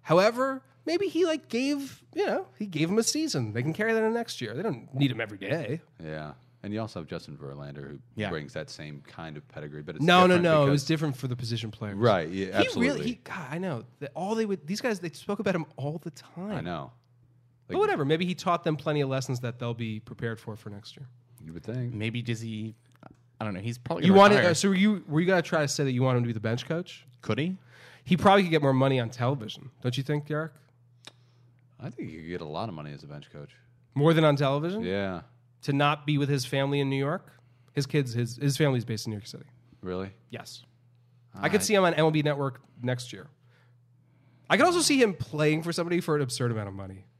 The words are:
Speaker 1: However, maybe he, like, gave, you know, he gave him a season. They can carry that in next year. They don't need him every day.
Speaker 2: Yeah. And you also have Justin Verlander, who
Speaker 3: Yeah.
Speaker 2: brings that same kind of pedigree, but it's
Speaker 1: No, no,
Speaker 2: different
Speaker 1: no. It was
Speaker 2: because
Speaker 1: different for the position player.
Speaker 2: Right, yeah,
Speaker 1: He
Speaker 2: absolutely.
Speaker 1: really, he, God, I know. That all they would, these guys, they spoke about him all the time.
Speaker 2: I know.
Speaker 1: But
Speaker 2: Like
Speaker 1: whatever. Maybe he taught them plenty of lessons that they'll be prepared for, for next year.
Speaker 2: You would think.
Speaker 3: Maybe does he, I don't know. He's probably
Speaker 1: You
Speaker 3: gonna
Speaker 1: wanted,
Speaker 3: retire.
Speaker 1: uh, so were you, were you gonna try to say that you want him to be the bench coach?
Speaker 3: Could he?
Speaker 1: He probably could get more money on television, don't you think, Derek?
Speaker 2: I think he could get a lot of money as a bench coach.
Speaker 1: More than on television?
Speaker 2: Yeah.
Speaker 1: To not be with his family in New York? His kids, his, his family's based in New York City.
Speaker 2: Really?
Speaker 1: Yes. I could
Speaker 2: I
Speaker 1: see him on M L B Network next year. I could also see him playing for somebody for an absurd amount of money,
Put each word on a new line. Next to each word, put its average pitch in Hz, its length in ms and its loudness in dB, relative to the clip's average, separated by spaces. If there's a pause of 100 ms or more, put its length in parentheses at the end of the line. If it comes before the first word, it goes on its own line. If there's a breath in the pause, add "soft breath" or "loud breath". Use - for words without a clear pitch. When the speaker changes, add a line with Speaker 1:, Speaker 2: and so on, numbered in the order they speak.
Speaker 1:
However, 240 600 2 (220 soft breath)
maybe 359 240 0
he, 330 180 0
like, 320 220 -2
gave, 277 540 -4 (120)
you 381 120 0
know, 320 200 -2 (120)
he 214 80 -6
gave 160 240 -2
him 208 80 2
a 226 40 4
season. 226 500 -2
They 117 100 -2
can 156 100 -2
carry 214 200 -2
that 220 100 2
in 220 120 2
next 233 260 -6
year. 110 140 -8
They 143 80 -8
don't 147 320 -6
need 135 160 2
him 113 100 -4
every 107 180 -6
day. 131 420 -4 (240)
Speaker 2:
Yeah. 78 280 -10 (300)
And 101 120 -8
you 110 60 -4
also 107 200 -8
have 78 80 -10
Justin 80 280 -12
Verlander, 71 540 -14
who 71 80 -14 (180)
Speaker 3:
Yeah. 104 140 -4
Speaker 2:
brings 76 240 -8
that 78 160 -10
same 76 360 -14
kind 80 300 -14
of 76 100 -18
pedigree, 76 360 -14
but 76 140 -10
it's 139 80 -2
Speaker 1:
No, 180 180 8
no, 180 40 8 (120)
Speaker 2:
different 175 40 2
Speaker 1:
no. 160 240 6
It 139 40 4
was 143 120 2
Speaker 2:
because - 20 -8
Speaker 1:
different 156 320 -2
for 131 120 -6
the 123 80 -4
position 113 340 -6
player. 104 240 -10
Speaker 2:
Right, 98 340 4
yeah, 95 180 -2
Speaker 1:
He 92 60 -8 (140)
Speaker 2:
absolutely. - 220 0
Speaker 1:
really, 277 180 -2
he, 240 160 -4
God, - 280 -10
I 156 80 -6
know. 165 260 -6 (160)
That 143 140 -10
all 190 200 -4
they 226 120 0
would, 190 200 -4
these 196 140 -4
guys, 226 180 -2
they 175 120 -8
spoke - 280 -6
about 202 160 0
him 160 120 -2 (100)
all 147 260 -6
the 170 80 -10
time. - 400 -12
Speaker 2:
I 185 120 -6
know. 82 280 -8 (800)
Speaker 1:
But - 60 -6
Speaker 2:
Like 370 60 0
Speaker 1:
whatever. 392 240 0
Maybe 160 220 0
he 175 80 -2
taught 170 300 -2
them 156 120 0
plenty 151 240 -2
of 139 80 0
lessons 131 320 -4
that 123 200 -8
they'll 120 140 -4
be 110 260 -6
prepared 113 400 -10
for, 107 160 -12
for 107 140 -14
next 101 260 -16
year. 139 100 -18 (380)
Speaker 2:
You 80 80 -16
would 87 100 -12
think. 120 320 -6
Speaker 3:
Maybe 110 280 -4
does 110 180 -4
he, 110 340 -8 (680)
I 110 40 -4
don't 104 100 -4
know. 90 60 -8
He's 117 180 -6
probably - 260 -4
Speaker 1:
You 185 60 8
Speaker 3:
gonna 196 100 12
Speaker 1:
wanted, 202 160 12
Speaker 3:
retire. 180 140 6
Speaker 1:
uh, 165 40 4
so 196 160 2
were 196 40 4
you, 196 340 4
were 156 120 2
you 175 60 2
gonna 180 160 4
try 160 180 0
to 143 80 0
say - 160 -2
that 135 80 0
you 123 100 2
want 131 140 4
him 120 80 2
to - 20 -2
be 117 60 -2
the 107 80 -6
bench 117 260 -2
coach? - 400 -8 (160)
Speaker 3:
Could 107 160 -2
he? 185 200 -2 (440 loud breath)
Speaker 1:
He - 140 2
probably 202 260 8
could 175 80 0
get 160 120 2
more 139 100 4
money 135 260 4
on 117 120 -2
television, 123 600 -4 (120)
don't 123 140 -4
you 139 60 -4
think, 147 240 -4
Derek? 156 260 -6 (1300 soft breath)
Speaker 2:
I 151 120 -10
think 120 200 -10
he 78 60 -12
could 82 120 -14
get 87 120 -6
a 82 60 -10
lot 85 220 -4
of 95 60 -10
money 76 180 -10
as 71 100 -14
a 73 40 -18
bench 73 260 -16
coach. 73 180 -16 (440)
Speaker 1:
More 151 200 6
than 160 100 6
on 147 120 6
television? 147 460 0
Speaker 2:
Yeah. 95 400 -2 (400)
Speaker 1:
To 147 100 -2
not 143 340 2
be 151 120 2
with 139 100 0
his 135 160 0
family 139 360 0
in 139 80 0
New 135 80 0
York? 143 360 -4 (400)
His 143 140 -2
kids, 135 280 0
his, 120 220 -2
his 139 200 0
family's 135 280 2
based 113 220 -6
in 117 40 -6
New 107 60 -4
York 101 100 -12
City. - 180 -16 (380)
Speaker 2:
Really? 92 280 -6 (200)
Speaker 1:
Yes. - 320 -14 (760)
I 139 100 0
could 196 120 2
Speaker 2:
I 190 40 -4
Speaker 1:
see 220 100 0
him 190 100 6
on 170 100 4
M 147 60 2
L 156 100 4
B 156 120 2
Network 143 380 -2 (220)
next 123 300 -4
year. 92 140 -16 (1200 soft breath)
I 240 80 4
could 240 80 6
also 349 160 4
see 285 220 4
him 208 100 4
playing 151 520 0
for 170 80 -4
somebody 170 280 -2
for 151 160 0
an 147 60 0
absurd 123 300 -2
amount 107 160 -6
of 98 60 -10
money, 98 300 -12 (160)